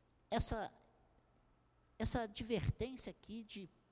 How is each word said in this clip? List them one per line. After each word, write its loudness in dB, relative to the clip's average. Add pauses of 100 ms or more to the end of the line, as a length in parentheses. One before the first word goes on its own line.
(300)
essa, 2 (1300)
essa 2
advertência 0
aqui -10
de -10 (240)